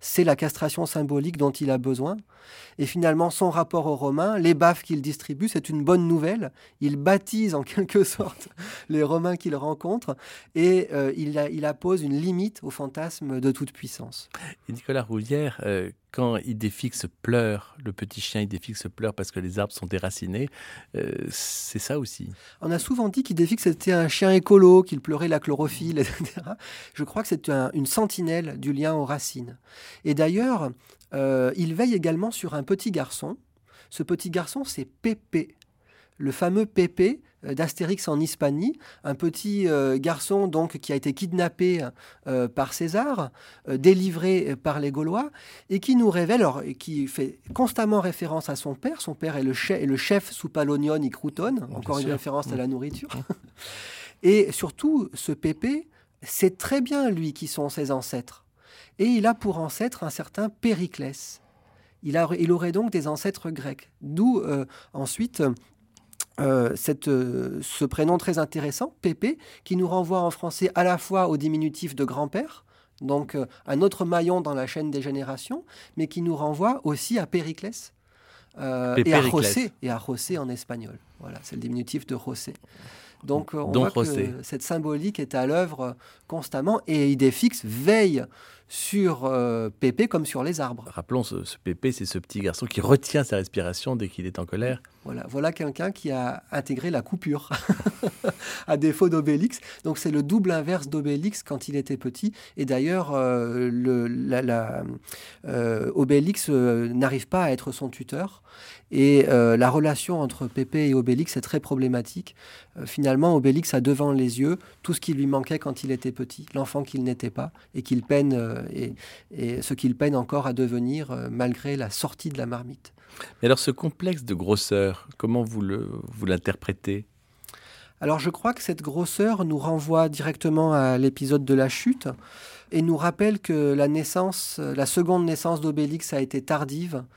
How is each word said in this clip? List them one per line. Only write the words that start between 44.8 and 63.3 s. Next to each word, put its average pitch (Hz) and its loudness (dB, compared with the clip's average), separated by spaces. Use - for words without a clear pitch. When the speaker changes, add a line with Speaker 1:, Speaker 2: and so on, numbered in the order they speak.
Speaker 1:
les 143 0
Gaulois, 170 -2
et 190 0
qui 262 2
nous 233 6
révèle, 180 2
alors, 143 2
et 135 -8
qui 147 -4
fait 135 -6
constamment 214 2
référence 165 -4
à 139 -4
son 139 -6
père. 285 -6
Son 151 -8
père 156 -4
est 135 -2
le 131 2
che-, - -2
est 143 -2
le 135 2
chef 196 0
Supalonion 147 0
y 143 -2
Crouton, 160 -4
Speaker 2:
Bien 202 -4
Speaker 1:
encore 139 -4
une 139 -2
Speaker 2:
sûr. 147 -2
Speaker 1:
référence 139 -4
à 120 -6
Speaker 2:
Mm. - -2
Speaker 1:
la 127 -2
nourriture. 135 -6
Speaker 2:
Mm. 131 -8
Speaker 1:
<laughs> - -18
Et 202 6
surtout, 277 0
ce - -6
Pépé 226 -2
sait - 2
très 277 -2
bien, 269 0
lui, 160 -2
qui 156 -12
sont 147 -4
ses 139 -4
ancêtres. 127 -6
Et 190 2
il 226 4
a 233 4
pour 190 -2
ancêtre 180 -4
un 151 -4
certain 202 -6
Périclès. 175 -4
Il 147 -2
a, 165 4
il 165 2
aurait 175 2
donc 214 0
des 160 -2
ancêtres 165 -4